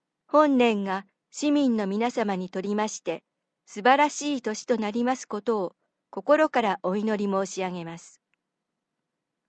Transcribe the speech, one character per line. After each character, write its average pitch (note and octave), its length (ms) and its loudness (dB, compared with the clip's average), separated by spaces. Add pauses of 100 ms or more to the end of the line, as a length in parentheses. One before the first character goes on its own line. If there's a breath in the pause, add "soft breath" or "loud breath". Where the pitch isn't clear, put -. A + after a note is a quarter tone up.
(280)
本 D4 300 4
年 A#3 260 4
が G3 220 -4 (260)
市 D4 200 -2
民 C#4 260 2
の G#3 100 -2
皆 A3 240 -2
様 G#3 240 -2
に F#3 140 -6
と F#3+ 100 -6
り G3 160 -4
ま G#3+ 140 0
し - 120 -12
て、 E3 220 -6 (420)
素 - 160 -14
晴 B3 140 6
ら D4 140 4
し C#4+ 300 -4
い - 20 -8
年 G#3+ 240 -6
と A#3+ 120 0
な G#3+ 140 -2
り A#3+ 140 -2
ま B3+ 100 0
す - 120 -16
こ G#3 140 -8
と A3 200 -2
を F3 140 -6 (340)
心 D4+ 400 2
か B3+ 120 0
ら G3+ 220 0
お F#3 140 0
祈 G#3 280 -2
り G3+ 60 -2
申 G3 140 0
し F#3+ 180 -8
上 F#3 80 -4
げ F3 140 -10
ま E3 120 -12
す。 - 240 -20 (1300)